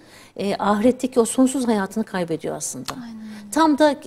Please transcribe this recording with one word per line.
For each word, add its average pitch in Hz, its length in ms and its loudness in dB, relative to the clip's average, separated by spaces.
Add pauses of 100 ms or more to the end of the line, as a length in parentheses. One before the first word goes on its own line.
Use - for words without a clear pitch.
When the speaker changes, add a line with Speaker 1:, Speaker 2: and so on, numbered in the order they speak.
(380)
Speaker 1:
e, 196 220 -2
ahiretteki 233 600 2
o 226 60 4
sonsuz 262 420 2
hayatını 208 360 0
kaybediyor 165 520 -4
aslında. - 380 -10
Speaker 2:
Aynen 240 140 -12
öyle. 220 440 -16
Speaker 1:
Tam 302 260 4
da, 302 180 4 (120)